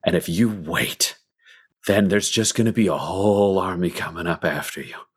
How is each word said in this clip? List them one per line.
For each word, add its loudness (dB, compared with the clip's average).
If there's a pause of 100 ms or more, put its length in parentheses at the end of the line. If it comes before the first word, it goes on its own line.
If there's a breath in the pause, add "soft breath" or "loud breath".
And 0
if -2
you 2
wait, -4 (720 soft breath)
then 4
there's 0
just 0
gonna 2
be 2
a 2
whole 2
army 0
coming -8
up -4
after -4
you. -14 (200)